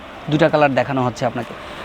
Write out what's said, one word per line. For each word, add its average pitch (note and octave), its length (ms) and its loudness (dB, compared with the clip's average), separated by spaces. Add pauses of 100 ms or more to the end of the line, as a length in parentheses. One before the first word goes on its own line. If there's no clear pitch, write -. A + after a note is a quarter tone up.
(300)
দুটা D#3 180 4
কালার D3 260 4
দেখানো B2+ 320 0
হচ্ছে B2 200 -2
আপনাকে। A#2 280 -6 (300)